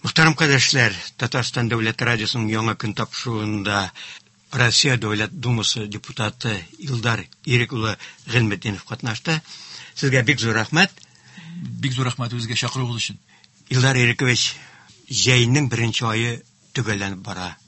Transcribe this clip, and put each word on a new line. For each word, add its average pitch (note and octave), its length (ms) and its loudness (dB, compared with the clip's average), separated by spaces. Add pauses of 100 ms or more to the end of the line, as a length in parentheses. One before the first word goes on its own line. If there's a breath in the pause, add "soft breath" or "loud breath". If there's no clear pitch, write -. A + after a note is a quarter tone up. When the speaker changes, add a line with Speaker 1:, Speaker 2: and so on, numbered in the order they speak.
Speaker 1:
Мөхтәрәм D#3+ 320 4
кардәшләр, C3 600 4 (260)
Татарстан B2 480 -2
Дәүләт A2 320 -2
Радиосының A2+ 480 0
Яңа A2 240 0
көн G#2 240 -6
тапшыруында G#2 920 -2 (600 loud breath)
Россия B2+ 460 4
Дәүләт G#2+ 460 -2
Думасы A2+ 420 0
депутаты G#2+ 680 -6 (240)
Илдар A#2 420 -2 (240)
Ирек B2 320 0
улы A2 160 -2 (320 loud breath)
Гыйльметдинов G#2+ 640 0
катнашты. D#3+ 520 -4 (520 loud breath)
Сезгә C3 320 2
бик C3 160 2
зур A2+ 160 0
рәхмәт. D#3 320 2 (960 loud breath)
Speaker 2:
Бик C3 100 0
зур B2 160 0
рәхмәт A#2 240 -6
үзгә A#2 240 -4
чакыруыгыз A#2+ 400 -2
өчен. - 220 -6 (500 soft breath)
Speaker 1:
Илдар C3 320 4
Ирекович, A#2+ 540 2 (520 loud breath)
җәйнең B2+ 640 4
беренче A#2 400 0
ае A#2 240 0 (400)
төгәлләнеп G2+ 480 -4
бара. F2+ 320 -10 (140)